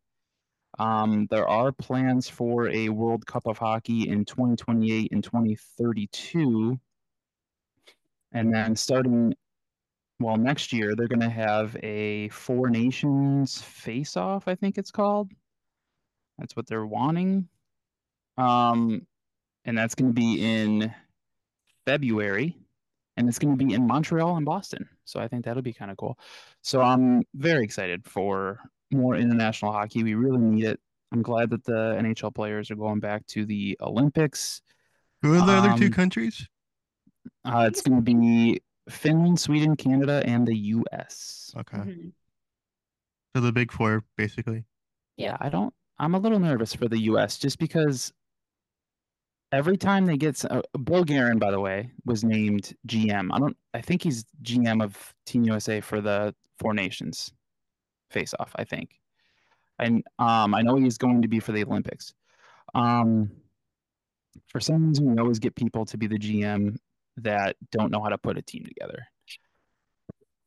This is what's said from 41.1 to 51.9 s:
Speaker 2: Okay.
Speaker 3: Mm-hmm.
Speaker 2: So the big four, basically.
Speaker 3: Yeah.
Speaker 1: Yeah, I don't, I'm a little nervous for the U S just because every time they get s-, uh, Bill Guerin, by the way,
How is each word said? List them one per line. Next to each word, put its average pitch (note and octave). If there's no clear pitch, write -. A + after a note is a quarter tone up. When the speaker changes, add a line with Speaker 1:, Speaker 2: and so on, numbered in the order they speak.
Speaker 2:
Okay. -
Speaker 3:
Mm-hmm. E3+
Speaker 2:
So B2+
the A#2+
big A#2
four, A2
basically. A2+
Speaker 3:
Yeah. G3+
Speaker 1:
Yeah, -
I C#3+
don't, F#3
I'm D#3+
a F#3+
little G#3+
nervous C3+
for B2
the A2+
U A2
S G#2+
just -
because D3+
every D3
time G3
they E3+
get D3+
s-, -
uh, B2
Bill F3
Guerin, C3
by G#2
the G2
way, G2